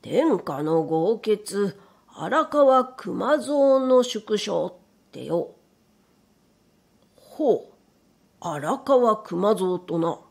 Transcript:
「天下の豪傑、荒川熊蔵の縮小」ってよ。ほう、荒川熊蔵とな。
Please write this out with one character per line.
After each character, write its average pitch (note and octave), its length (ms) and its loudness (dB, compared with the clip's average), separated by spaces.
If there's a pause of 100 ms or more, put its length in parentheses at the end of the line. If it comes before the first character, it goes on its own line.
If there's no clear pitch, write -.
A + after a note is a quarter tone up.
「天 G#3+ 360 0
下 C#3+ 240 -8
の D#3+ 200 0
豪 D#3+ 360 0
傑、 G3+ 600 -4 (340)
荒 A#3+ 300 -2
川 C#4 400 4
熊 A3 540 -4
蔵 C4+ 420 2
の B3+ 220 4
縮 G#3+ 340 -4
小」 F3+ 300 -2 (420)
っ - 40 -20
て B2+ 120 -16
よ。 D#3 280 -4 (1600)
ほ - 560 -2
う、 - 20 -20 (640)
荒 D#3 380 -6
川 B3 380 2
熊 G3+ 400 0
蔵 F3+ 240 -4
と E3+ 180 -6
な。 E3 220 -2 (100)